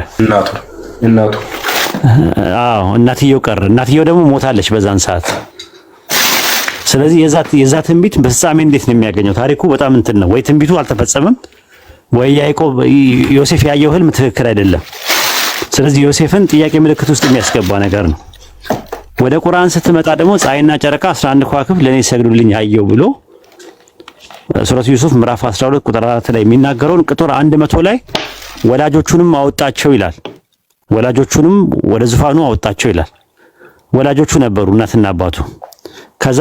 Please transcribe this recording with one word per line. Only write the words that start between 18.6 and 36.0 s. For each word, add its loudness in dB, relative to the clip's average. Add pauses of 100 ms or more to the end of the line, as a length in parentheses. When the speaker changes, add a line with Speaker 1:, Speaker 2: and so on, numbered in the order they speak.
Speaker 2:
ወደ 0
ቁርአን 2
ስትመጣ 0
ደግሞ 2
ፀሐይና 0
ጨረቃ -2
አስራ -2
አንድ 2
ከዋክብት -2
ለእኔ 2
ይሰግዱልኝ 2
አየው 0
ብሎ 2 (1600)
ሱረቱ 0
ዩሱፍ 2
ምዕራፍ 0
አስራ -4
ሁለት 0
ቁጥር -2
አራት -2
ላይ 0
የሚናገረውን 2
ቁጥር -2
አንድ 0
መቶ 0
ላይ 0 (680)
«ወላጆቹንም 2
አወጣቸው» -2
ይላል። 0 (760)
«ወላጆቹንም 0 (300)
ወደ 0
ዙፋኑ 0
አወጣቸው» -2
ይላል። -2 (840)
ወላጆቹ 0
ነበሩ፣ 0
እናትና 2
አባቱ። -4 (840)